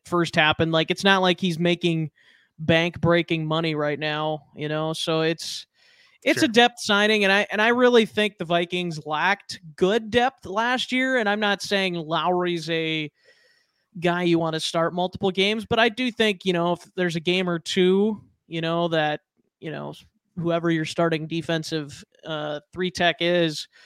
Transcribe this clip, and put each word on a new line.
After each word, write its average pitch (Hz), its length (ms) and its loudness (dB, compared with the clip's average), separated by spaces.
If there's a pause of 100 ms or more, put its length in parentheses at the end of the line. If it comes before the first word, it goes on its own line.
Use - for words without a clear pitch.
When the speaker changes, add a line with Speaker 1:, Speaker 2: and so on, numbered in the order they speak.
Speaker 1:
first 175 300 -2
happened. 160 380 2
Like, 160 180 0
it's 180 140 -4
not 196 180 6
like 180 180 4
he's 170 180 -2
making 170 520 0 (480)
bank-breaking 165 880 2
money 160 280 0
right 147 240 -2
now, 151 460 -4 (120)
you 151 120 -8
know? 156 240 -2
So 160 280 -2
it's, - 460 -4 (560)
it's 294 160 2
a 311 80 2
Speaker 2:
Sure. - 20 0
Speaker 1:
depth 240 320 4
signing, 208 440 2
and 196 80 2
I, 202 180 2
and 202 100 -4
I 220 80 4
really 240 380 4
think 208 320 -4
the 180 60 -6
Vikings 175 640 -4
lacked 160 540 -2 (160)
good 214 340 0
depth 240 360 0
last 233 460 -2
year, 262 260 0
and 208 100 0
I'm 208 120 0
not 202 220 0
saying 190 320 -2
Lowry's 170 760 -2
a 160 400 -2 (920)
guy 175 220 0
you 170 160 4
wanna 160 220 -2
start 165 340 -2
multiple 180 380 -2
games, 202 340 0
but 233 140 0
I 240 80 4
do 247 240 -2
think, 214 320 -2
you 185 80 0
know, 175 220 2
if 170 60 -6 (140)
there's 175 220 -2
a 170 40 -4
game 180 300 0
or 170 80 -2
two, 196 640 2 (240)
you 165 140 -8
know, 170 280 -2
that, 151 320 0 (400)
you 160 120 -10
know, 147 220 -10 (440)
whoever 170 320 0
your 160 160 0
starting 160 400 0
defensive, 156 760 -6 (220)
uh, 151 360 -8 (120)
three 180 180 -4
tech 175 300 0
is, 170 480 0 (180)